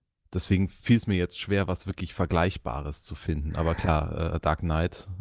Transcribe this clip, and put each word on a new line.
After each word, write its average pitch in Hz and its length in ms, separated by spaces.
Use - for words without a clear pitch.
Deswegen 92 360
fiel's - 400
mir 101 80
jetzt 90 240
schwer, 98 260
was 90 220
wirklich 92 260
Vergleichbares 82 880
zu - 140
finden. 76 400
Aber 82 180
klar, 78 600
äh, 80 60
Dark 78 200
Knight, 82 480